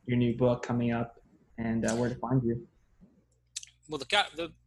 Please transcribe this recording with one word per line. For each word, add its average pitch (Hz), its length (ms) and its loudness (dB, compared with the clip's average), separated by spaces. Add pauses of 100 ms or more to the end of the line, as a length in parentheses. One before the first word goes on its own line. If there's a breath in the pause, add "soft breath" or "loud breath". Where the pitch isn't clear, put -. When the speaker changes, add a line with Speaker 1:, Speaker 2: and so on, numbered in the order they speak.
Speaker 1:
your 123 120 0
new 120 180 4
book 123 280 4
coming 120 280 0
up, 117 300 -4 (360)
and, 113 280 -2
uh, 113 100 0
where 120 140 0
to 123 60 -4
find 127 280 0
you? 117 220 -2 (1200)
Speaker 2:
Well, 151 100 -8
the 131 60 -12
ga-, 202 300 0
the, 165 180 -8 (140)